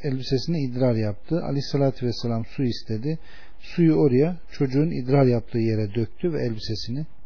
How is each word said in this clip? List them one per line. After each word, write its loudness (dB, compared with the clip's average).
elbisesine -2
idrar 2
yaptı. -2
Aleyhisselatü 0
Vesselam -2
su -4
istedi. -4
Suyu 4
oraya, 4
çocuğun 2
idrar 4
yaptığı 2
yere 0
döktü -2
ve -2
elbisesini -4